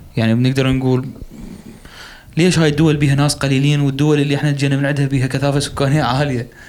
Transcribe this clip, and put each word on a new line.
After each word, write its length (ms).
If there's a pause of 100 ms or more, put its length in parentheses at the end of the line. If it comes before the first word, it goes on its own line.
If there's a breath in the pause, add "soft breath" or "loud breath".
(160)
يعني 180
بنقدر 380
نقول 340 (1300 loud breath)
ليش 220
هاي 100
الدول 280
بيها 180
ناس 200
قليلين، 460
والدول 400
اللي 140
احنا 160
جينا 260
من 100
عندها 200
بيها 200
كثافة 320
سكانية 440
عالية؟ 440 (220 loud breath)